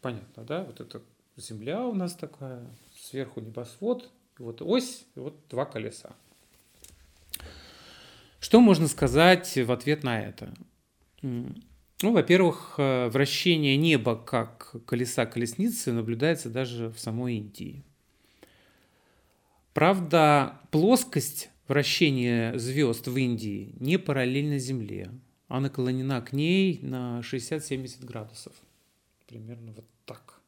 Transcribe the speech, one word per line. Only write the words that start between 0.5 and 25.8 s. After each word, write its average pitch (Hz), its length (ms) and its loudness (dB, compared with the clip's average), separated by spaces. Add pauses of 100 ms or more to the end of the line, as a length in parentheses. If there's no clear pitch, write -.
Вот - 180 -16
это - 200 -16 (360)
Земля 123 500 -6
у 233 60 -4
нас 180 200 -2
такая, 131 560 -14 (300)
сверху 135 400 -8
небосвод, 123 720 -6 (260)
вот 117 240 -12
ось, 247 440 -2 (100)
и - 40 -14
вот 139 200 -12 (100)
два 131 160 -2
колеса. - 480 -10 (2250)
Что - 200 8
можно 180 280 8
сказать 160 680 4
в 123 140 2
ответ 147 320 0
на 120 180 -2
это? 101 320 -12 (680)
М, 127 340 -8 (460)
ну, 208 100 2
во-первых, 180 680 4
э, 131 300 2
вращение 139 720 2
неба 131 400 4
как - 580 -6 (100)
колеса 123 400 -2
колесницы 120 680 -2
наблюдается 117 560 -2
даже 117 400 -6
в 113 100 -16
самой 120 380 -4
Индии. 104 460 -12 (1900)
Правда, 156 840 4 (100)
плоскость 180 800 2 (180)
вращения 123 880 2
звезд 123 500 0
в 123 80 -4
Индии 110 640 -2
не 147 180 2
параллельна 139 600 0
Земле, 107 520 -6 (360)
а 127 140 -2
наклонена 131 600 -2